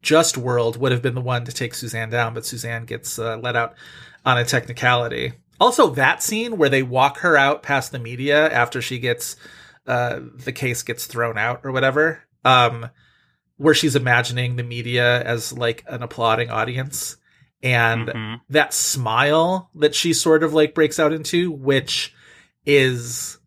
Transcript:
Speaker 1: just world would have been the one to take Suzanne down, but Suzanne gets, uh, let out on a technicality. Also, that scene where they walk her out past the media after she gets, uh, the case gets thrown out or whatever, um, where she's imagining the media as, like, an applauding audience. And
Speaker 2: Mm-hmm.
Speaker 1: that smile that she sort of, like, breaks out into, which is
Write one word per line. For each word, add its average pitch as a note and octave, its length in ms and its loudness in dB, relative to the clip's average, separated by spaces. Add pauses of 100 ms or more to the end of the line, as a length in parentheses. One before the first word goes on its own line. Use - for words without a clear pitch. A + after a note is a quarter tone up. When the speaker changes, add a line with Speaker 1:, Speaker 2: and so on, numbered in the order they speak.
Speaker 1:
just D#3+ 360 2
world A#2+ 380 0
would C3 160 0
have A#2+ 100 0
been B2 140 -2
the B2+ 60 -6
one A#2+ 240 -4
to A#2+ 80 -12
take A#2+ 200 -6
Suzanne A2+ 360 -8
down, A#2 240 -2
but B2 120 -10
Suzanne A#2 380 -8
gets, A#2 340 -10
uh, A2+ 200 -4
let B2 180 -4
out A#2 200 -2 (500)
on B2+ 120 4
a A#2+ 60 2
technicality. A#2+ 920 -2 (260)
Also, A#3+ 280 6
that C#3 340 2
scene A3 340 -4
where D3 120 4
they C3 140 2
walk C3 340 2
her E3+ 180 2
out C#3 280 2
past C#3 280 -2
the C3 80 -10
media C#3 500 0
after A#2+ 320 0
she B2 160 -8
gets, A#2+ 380 -4 (520)
uh, B2 320 -2 (160)
the B2+ 180 -10
case B2 300 -4
gets - 220 -8
thrown A#2 320 -4
out A#2+ 280 -2
or C3 80 -6
whatever, C3+ 500 2 (220)
um, A#2+ 440 4 (680)
where D3+ 160 4
she's C#3+ 240 2
imagining B2 580 0
the B2 80 -6
media A#2+ 600 0
as, A#2 280 -4
like, A#2+ 360 -4
an A#2+ 140 -10
applauding A#2 480 -2
audience. B2 680 -6 (440)
And A#2 460 2
Speaker 2:
Mm-hmm. A2 280 -8 (160)
Speaker 1:
that D3 220 2
smile D3 1000 0
that D3+ 180 2
she E3 200 0
sort D#3 300 4
of, D3+ 100 0
like, D3+ 200 4
breaks D#3 240 2
out D#3 140 2
into, E3+ 400 -2
which C3+ 640 -2 (500)
is B2+ 800 0